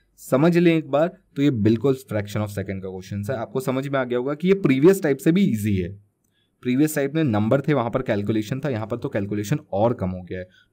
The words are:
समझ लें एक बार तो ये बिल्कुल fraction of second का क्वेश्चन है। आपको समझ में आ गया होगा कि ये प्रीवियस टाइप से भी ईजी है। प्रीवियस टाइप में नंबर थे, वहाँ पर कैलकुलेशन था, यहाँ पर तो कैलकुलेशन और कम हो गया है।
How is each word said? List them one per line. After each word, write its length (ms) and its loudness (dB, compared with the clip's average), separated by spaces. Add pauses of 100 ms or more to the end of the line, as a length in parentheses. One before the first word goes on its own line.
(160)
समझ 420 2
लें 160 6
एक 160 -2
बार 280 0 (180)
तो 60 0
ये 80 4
बिल्कुल 440 2
fraction 420 -6
of 120 -4
second 340 -8
का 80 -10
क्वेश्चन 400 -8
है। 60 -4
आपको 240 -6
समझ 280 -2
में 100 -2
आ 60 0
गया 140 -2
होगा 160 -4
कि 140 -2
ये 60 6
प्रीवियस 480 4
टाइप 160 0
से 140 2
भी 120 4
ईजी 320 0
है। 320 -6 (540)
प्रीवियस 320 0
टाइप 200 -2
में 100 0
नंबर 360 2
थे, 140 0
वहाँ 160 0
पर 120 -2
कैलकुलेशन 580 -2
था, 80 -6
यहाँ 180 -4
पर 100 -6
तो 120 -6
कैलकुलेशन 500 -4 (140)
और 220 2
कम 160 -4
हो 120 -8
गया 160 -10
है। 100 -12 (240)